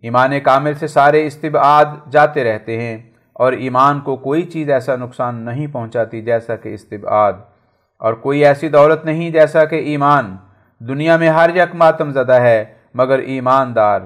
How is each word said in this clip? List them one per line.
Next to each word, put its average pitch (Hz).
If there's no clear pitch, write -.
ایمان 127
کامل 139
سے 151
سارے 147
استبعاد 147
جاتے 147
رہتے 113
ہیں، 117
اور 127
ایمان 131
کو 139
کوئی 135
چیز 160
ایسا 131
نقصان 123
نہیں 123
پہنچاتی 117
جیسا 117
کہ 107
استبعاد، 104
اور 113
کوئی 143
ایسی 147
دولت 151
نہیں 165
جیسا 156
کہ 156
ایمان۔ 143
دنیا 143
میں 165
ہر 165
یک 175
ماتم 165
زدہ 127
ہے 117
مگر 131
ایماندار 127